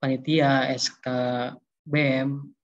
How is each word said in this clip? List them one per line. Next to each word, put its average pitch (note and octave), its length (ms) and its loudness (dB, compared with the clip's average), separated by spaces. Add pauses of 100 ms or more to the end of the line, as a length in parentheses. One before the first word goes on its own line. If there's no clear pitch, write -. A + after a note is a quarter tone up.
panitia, C3+ 720 2
S - 160 -4
K - 160 -14 (800)
B D3 60 -6 (260)
M, C#3 320 -4 (120)